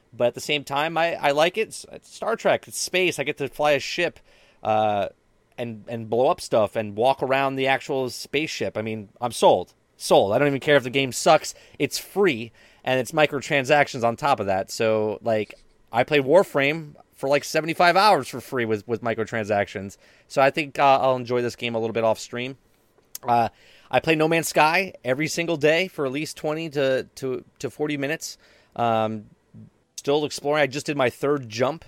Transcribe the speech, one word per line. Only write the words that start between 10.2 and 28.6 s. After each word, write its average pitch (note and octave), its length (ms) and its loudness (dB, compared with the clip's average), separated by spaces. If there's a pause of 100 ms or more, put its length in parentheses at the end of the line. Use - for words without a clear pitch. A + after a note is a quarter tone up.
I A#2+ 60 4
don't C#3+ 100 4
even C3+ 120 -2
care D3 160 4
if B2 80 4
the B2+ 60 -8
game C3 220 -2
sucks. - 420 2 (240)
It's - 200 -2
free, C3+ 540 0 (320)
and B2+ 160 0
it's B2 100 -4
microtransactions C#3+ 960 0
on A#2 120 2
top C#3+ 240 0
of G2 60 -4
that. F#2+ 240 -2
So, A2 520 0
like, A2 320 -2 (380)
I A#2+ 120 2
play D3 160 2
Warframe D3 720 2 (200)
for, C3+ 140 -6
like, C#3 160 2
seventy-five E3 520 2
hours F#3+ 320 4
for B2+ 120 -10
free A#2+ 240 -4
with, A2 240 -2
with A#2 140 -4
microtransactions. G#2 960 -4 (300)
So - 120 0
I C3+ 100 6
think, C#3+ 280 -6
uh, C3+ 220 6
I'll C3 160 2
enjoy B2 260 -2
this A#2 140 -4
game A#2+ 180 -6
a A#2 40 0
little A2+ 140 -2
bit A2+ 120 -2
off A2 140 2
stream. B2 380 -10 (640)
Uh, A#2+ 260 2 (420)
I B2+ 100 2
play D#3+ 140 2
No D#3 140 2
Man's E3 200 0
Sky E3+ 460 2 (100)
every C3 220 0
single E3+ 320 -2
day D#3+ 300 2
for D3 180 -4
at B2+ 60 -4
least D3+ 260 -8
twenty D#3 320 -6
to, C3 460 0
to, B2+ 280 -6 (140)
to C3+ 100 -6
forty D3+ 300 -4
minutes. C#3+ 400 -6 (380)